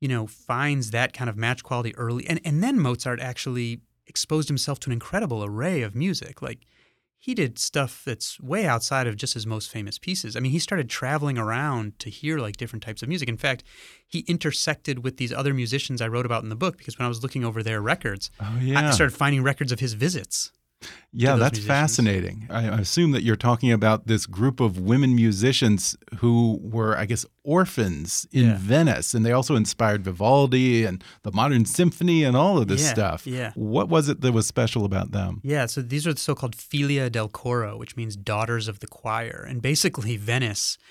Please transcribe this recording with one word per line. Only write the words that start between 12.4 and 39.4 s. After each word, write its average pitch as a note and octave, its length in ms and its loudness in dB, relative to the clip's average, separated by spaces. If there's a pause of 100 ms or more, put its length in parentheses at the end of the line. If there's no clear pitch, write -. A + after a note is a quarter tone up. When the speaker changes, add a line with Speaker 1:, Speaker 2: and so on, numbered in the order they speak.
Speaker 1:
different A2+ 280 -10
types A2 180 -12
of A#2 60 -8
music. D3 200 -4
In A#2 80 -4
fact, C3 260 -2 (440)
he - 140 -6
intersected D3 840 -2
with B2+ 120 -4
these A#2+ 160 -4
other C3+ 220 0
musicians B2+ 480 -4
I A2+ 60 -2
wrote A#2+ 180 -2
about A#2 160 -2
in A2+ 60 -8
the A2 80 -6
book, F3 220 -2
because - 200 -14
when B2 80 -2
I - 20 0
was A#2 140 -6
looking C3 220 -4
over A2+ 180 -4
their G#2+ 180 -2
records, G#2+ 500 -4 (100)
Speaker 2:
Oh, G#2 180 -6
Speaker 1:
I - 40 -2
Speaker 2:
yeah. C#3 280 4
Speaker 1:
started B2+ 260 4
finding C#3 260 2
records C3+ 300 0
of A#2 80 -4
his B2 140 -4
visits C3 560 -4 (640)
Speaker 2:
Yeah, A#2+ 180 2
Speaker 1:
to C3+ 60 6
those A2+ 80 6
Speaker 2:
that's C3+ 140 2
Speaker 1:
musicians. G#2 100 -6
Speaker 2:
fascinating. G#2+ 800 2
I, A2+ 180 -2
I G#2+ 120 0
assume D#3+ 320 2
that B2+ 100 2
you're A2 140 4
talking A#2+ 340 2
about G#2+ 380 4
this A2 180 2
group A#2 320 0
of G2 220 2
women B2+ 340 4
musicians A2+ 840 4 (220)
who A#2 420 4
were, A2 380 -2
I G#2+ 80 -2
guess, A2 180 -2 (200)
orphans A2+ 880 0
in B2+ 140 6
Speaker 1:
Yeah. A2 120 6
Speaker 2:
Venice, A2+ 560 2
and A2+ 100 2
they A#2 60 4
also B2+ 240 2
inspired G#2+ 500 2
Vivaldi B2 800 4
and F2+ 200 -4 (180)
the G#2 80 -4
Modern A#2 360 4
Symphony E3+ 580 4
and B2+ 120 4
all F3 220 4
of A2+ 80 2
this G2 160 2
Speaker 1:
Yeah, D3 120 2
Speaker 2:
stuff. F#2+ 340 -2
Speaker 1:
yeah. B2 260 -6
Speaker 2:
What A#2 340 -2
was D#3+ 200 4
it - 140 -2
that B2+ 100 4
was A2+ 160 4
special A2+ 360 0
about F#2+ 280 -2
them? F#2+ 320 -4
Speaker 1:
Yeah, C3+ 220 0
so C3+ 160 -6
these C3+ 240 -4
are E3 60 0
the C#3+ 80 -4
so-called C3 360 -4
Figlie C#3 540 0
del A2 180 -2
Coro, A2+ 480 -4
which A#2 200 -12
means A2+ 200 -6
daughters A2 500 -2
of G2+ 140 -8
the - 80 -14
choir. A2+ 600 -6